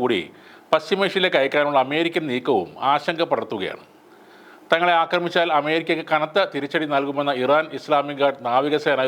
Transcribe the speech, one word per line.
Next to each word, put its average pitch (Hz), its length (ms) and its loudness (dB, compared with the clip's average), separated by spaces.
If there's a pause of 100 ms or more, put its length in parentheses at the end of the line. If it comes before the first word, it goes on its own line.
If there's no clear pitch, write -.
കൂടി 120 200 0 (520)
പശ്ചിമേഷ്യയിലേക്ക് 185 680 0
അയക്കാനുള്ള 143 460 0
അമേരിക്കൻ 165 460 -2
നീക്കവും 123 380 0 (220)
ആശങ്ക 160 380 -2
പടർത്തുകയാണ്. 110 540 -4 (880)
തങ്ങളെ 170 300 4
ആക്രമിച്ചാൽ 170 460 0 (100)
അമേരിക്കയ്ക്ക് 160 540 0
കനത്ത 151 260 0 (160)
തിരിച്ചടി 147 400 -2
നൽകുമെന്ന 143 380 0 (100)
ഇറാൻ 147 240 2 (100)
ഇസ്ലാമിക് 143 460 -2
ഗാർഡ് 135 240 0
നാവികസേനാ 139 600 2